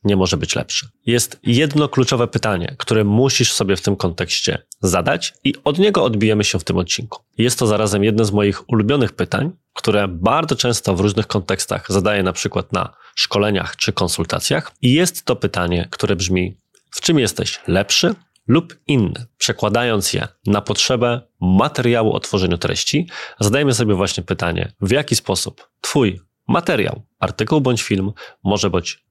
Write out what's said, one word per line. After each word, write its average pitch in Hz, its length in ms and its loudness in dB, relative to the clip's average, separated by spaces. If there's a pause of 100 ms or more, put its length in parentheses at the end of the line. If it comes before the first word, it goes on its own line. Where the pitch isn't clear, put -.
nie 101 120 4
może 92 200 2
być - 180 -4
lepszy? - 340 -6 (180)
Jest 120 360 -2
jedno 147 460 2
kluczowe 123 400 0
pytanie, 98 500 -2
które 110 260 2
musisz 120 480 2
sobie 98 240 0
w - 40 -8
tym 101 160 0
kontekście - 680 -4 (140)
zadać 95 540 0 (100)
i 143 100 2 (100)
od 165 140 0
niego 202 260 4
odbijemy 107 400 2
się 95 140 -2
w - 60 -4
tym 90 140 -2
odcinku. - 440 -6 (160)
Jest 120 200 2
to 120 80 0
zarazem 104 380 2
jedno 110 200 2
z 101 80 0
moich 101 380 0
ulubionych 117 420 2
pytań, 120 400 -2 (200)
które 101 360 0
bardzo 123 480 0
często 110 380 0
w 85 60 0
różnych 101 260 0
kontekstach 98 640 -4
zadaję, 98 340 2
na 92 100 0
przykład - 400 -4
na 92 220 -4 (200)
szkoleniach 101 600 0
czy - 160 -4
konsultacjach. 90 800 -2 (100)
I 127 100 4
jest 170 320 0
to 127 120 0
pytanie, 87 540 -2
które 101 260 -2
brzmi: 92 400 -2 (340)
„W - 100 -12
czym 160 180 2
jesteś - 480 -2
lepszy 101 480 0 (340)
lub 165 280 2 (100)
inny?”. 120 400 0 (120)
Przekładając 113 720 0
je - 160 -4 (180)
na 104 140 2
potrzebę 120 600 0 (200)
materiału 113 720 2
o - 80 0
tworzeniu 87 380 0
treści, - 500 -2 (320)
zadajmy 131 340 2
sobie 107 200 2
właśnie 92 280 -2
pytanie, 85 580 -4
w 98 100 -2
jaki 139 260 2
sposób - 520 -6 (120)
Twój 104 400 0 (280)
materiał, 165 540 0 (160)
artykuł - 420 0
bądź 123 220 0
film 98 300 -2 (320)
może 101 260 2
być - 400 -4